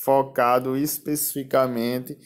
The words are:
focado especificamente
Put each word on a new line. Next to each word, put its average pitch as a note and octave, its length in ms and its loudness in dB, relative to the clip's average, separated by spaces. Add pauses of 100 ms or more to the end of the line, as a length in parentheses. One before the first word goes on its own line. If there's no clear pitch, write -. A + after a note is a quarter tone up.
focado C3 720 2
especificamente C3 1500 -2